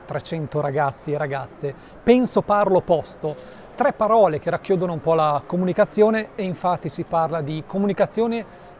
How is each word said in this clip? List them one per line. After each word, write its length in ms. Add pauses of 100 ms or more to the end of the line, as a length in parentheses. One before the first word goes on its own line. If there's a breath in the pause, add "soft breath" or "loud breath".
trecento 580
ragazzi 500
e 80
ragazze. 560 (260 loud breath)
Penso, 400
parlo, 400
posto. 540 (400 loud breath)
Tre 180
parole 460
che 100
racchiudono 440
un 60
po' 140
la 320
comunicazione 880
e 80
infatti 480
si 140
parla 380
di 260
comunicazione 1000 (100)